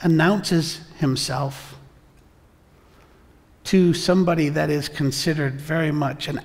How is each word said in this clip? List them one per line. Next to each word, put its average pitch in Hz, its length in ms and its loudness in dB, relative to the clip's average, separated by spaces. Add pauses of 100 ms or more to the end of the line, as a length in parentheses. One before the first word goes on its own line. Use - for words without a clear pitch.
announces 165 800 2 (160)
himself 135 800 -4 (1900)
to 180 280 4
somebody 175 560 2
that 151 200 -2
is 147 180 -2
considered 139 720 -2
very 156 320 -2
much 147 360 -4
an 156 180 -6